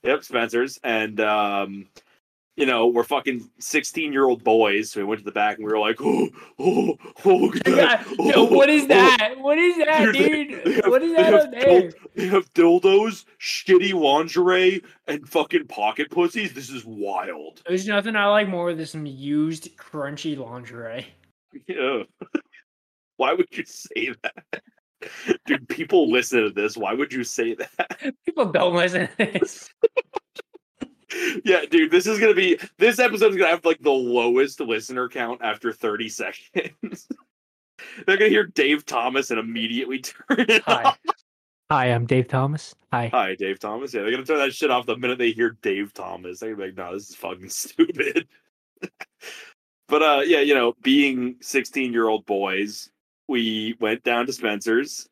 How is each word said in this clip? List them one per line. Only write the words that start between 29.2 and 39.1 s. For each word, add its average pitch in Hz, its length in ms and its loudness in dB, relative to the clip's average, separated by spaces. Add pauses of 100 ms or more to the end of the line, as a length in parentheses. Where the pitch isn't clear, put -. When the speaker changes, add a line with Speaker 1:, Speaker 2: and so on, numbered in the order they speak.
Speaker 2:
this. - 420 -6
<laughs> - 40 -20 (1700)
Speaker 1:
Yeah, 180 240 2
dude, 160 220 2
this 180 160 2
is 214 140 -2
gonna 214 140 4
be, 180 220 2 (220)
this 233 220 2
episode's 214 360 2
gonna 175 140 2
have, 170 140 -2
like, 165 180 2
the 147 80 2
lowest 123 720 2
listener 123 480 -4
count 123 340 -8
after 110 300 -4
thirty 107 360 -6
seconds. - 1000 -10 (440)
<laughs> - 540 -16
They're 190 100 2
gonna 214 140 4
hear 208 160 2
Dave 147 400 0
Thomas 127 460 -2